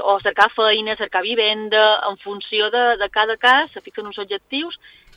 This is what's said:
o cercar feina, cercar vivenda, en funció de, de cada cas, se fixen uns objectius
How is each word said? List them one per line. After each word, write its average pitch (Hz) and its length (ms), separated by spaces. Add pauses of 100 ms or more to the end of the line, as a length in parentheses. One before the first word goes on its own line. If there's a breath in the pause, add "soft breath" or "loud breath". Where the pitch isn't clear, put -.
o 196 160
cercar 208 320
feina, 214 480
cercar 190 240
vivenda, 214 840
en 196 80
funció 202 520
de, 240 300
de 202 100
cada 220 280
cas, 269 340
se - 80
fixen 208 320
uns 202 80
objectius 208 560 (420 loud breath)